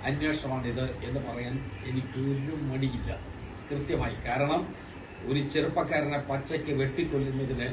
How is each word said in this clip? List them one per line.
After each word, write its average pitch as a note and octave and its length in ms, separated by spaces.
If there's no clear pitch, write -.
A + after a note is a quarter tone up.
അന്വേഷണമാണിത് C3 760
എന്ന് C3 200
പറയാൻ B2 280
എനിക്കൊരു C3+ 680
മടിയില്ല C3 420
കൃത്യമായി. C#3+ 460
കാരണം C#3+ 340
ഒരു C3+ 120
ചെറുപ്പക്കാരനെ D3+ 680
പച്ചയ്ക്ക് D3 500
വെട്ടിക്കൊല്ലുന്നതിന് C3 920